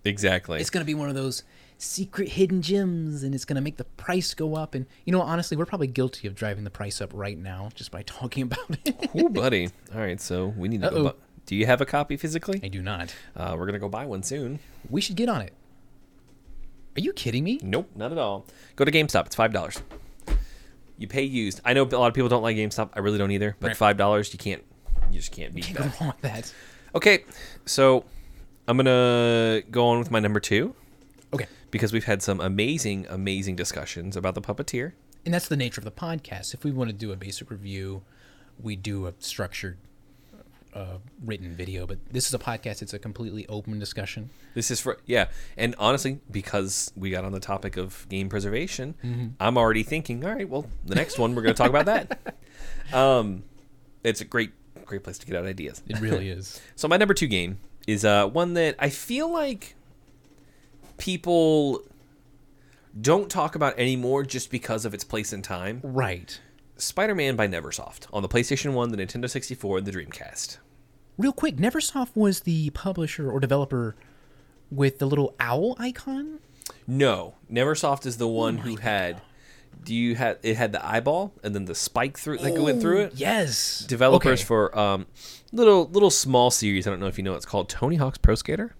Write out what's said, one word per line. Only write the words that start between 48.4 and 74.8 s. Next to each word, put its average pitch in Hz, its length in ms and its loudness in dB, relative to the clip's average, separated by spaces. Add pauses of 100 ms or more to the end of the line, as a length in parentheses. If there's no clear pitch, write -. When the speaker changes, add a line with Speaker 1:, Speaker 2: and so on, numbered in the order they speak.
Speaker 2:
Mm-hmm. 120 240 -4 (120)
Speaker 1:
I'm 117 180 2
already 113 260 4
thinking, 151 420 -4
all 214 80 -4
right, - 140 -6
well, 135 180 -4 (200)
the 95 100 -4
next - 240 0
one, 120 160 2
we're 117 60 0
gonna 110 120 6
talk 123 160 6
about 147 160 4
that. - 540 -2
Speaker 2:
<laughs> - 540 -6
Speaker 1:
Um, 120 500 4 (640)
it's 113 160 2
a - 40 -8
great, 117 260 -2 (340)
great 98 180 -8
place 92 140 -12
to - 80 -18
get 92 100 -6
out 87 100 -2
ideas. 90 420 -10
Speaker 2:
It 107 120 -6
really 110 300 -2
is. 92 400 -12
Speaker 1:
<laughs> - 80 -20
So 151 100 -2
my 165 80 6
number 202 180 6
two 160 140 2
game 95 320 0 (260)
is, 107 200 0
uh, 104 220 8
one 170 260 0
that 165 260 2
I 147 100 2
feel 269 420 -4
like 285 440 -4 (1200)
people 160 880 2 (1160)
don't 170 300 4
talk 156 260 -2
about 143 220 0
anymore 127 460 2
just 131 260 -6
because 113 360 -4
of 101 80 -4
its 101 100 -10
place 107 300 -6
in 98 80 -10
time. 95 420 -6
Speaker 2:
Right. 120 560 -4 (380)
Speaker 1:
Spider-Man 180 580 0
by 107 120 2
Neversoft 73 640 -8
on 101 80 -2
the 92 80 -4
PlayStation 131 440 2
one, 120 180 0
the 107 60 -4
Nintendo 120 320 -6
sixty-four, 101 500 -4
and 98 80 -4
the 98 40 -4
Dreamcast. - 640 -10 (600)
Speaker 2:
Real 262 160 2
quick, 277 240 -2
Neversoft 254 580 0
was 202 260 4
the 160 300 0
publisher 165 600 -4
or 135 80 0
developer 135 560 2 (760)
with 135 300 2